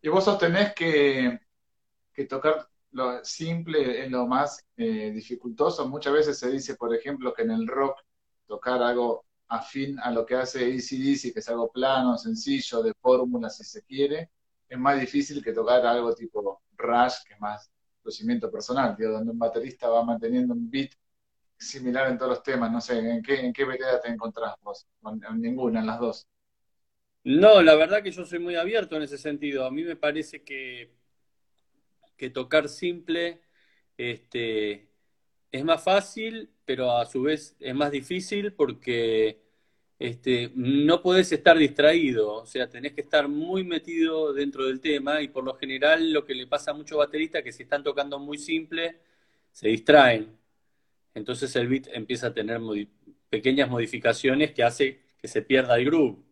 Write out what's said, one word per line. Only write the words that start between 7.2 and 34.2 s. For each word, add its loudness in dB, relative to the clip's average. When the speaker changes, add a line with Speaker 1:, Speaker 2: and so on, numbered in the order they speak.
Speaker 1:
que -4
en 0
el -2
rock -2
tocar -2
algo 0
afín -8
a -4
lo 0
que -2
hace -2
A -4
C -8
D 2
C, -6
que -6
es -12
algo -2
plano, 2
sencillo, -4
de 0
fórmula, 2
si -14
se -18
quiere, -4
es -12
más 2
difícil -4
que -6
tocar 4
algo 0
tipo -8
Rush, 0
que -20
es -20
más -10
lucimiento -4
personal, -4
digo, -2
donde -4
un -6
baterista -4
va 2
manteniendo -2
un -6
beat -4
similar -2
en -2
todos -2
los -4
temas. -2
No -2
sé, -2
¿en -2
qué, 0
en -2
qué 0
vereda 0
te -8
encontrás -6
vos? -14
¿En, -10
en -6
ninguna, -2
en -2
las -4
dos? -4
Speaker 2:
No, 10
la 10
verdad 4
que -6
yo -12
soy -8
muy -4
abierto -2
en -4
ese -10
sentido. -6
A -4
mí -6
me -8
parece -4
que, -14
que -10
tocar 0
simple, -6
este, -4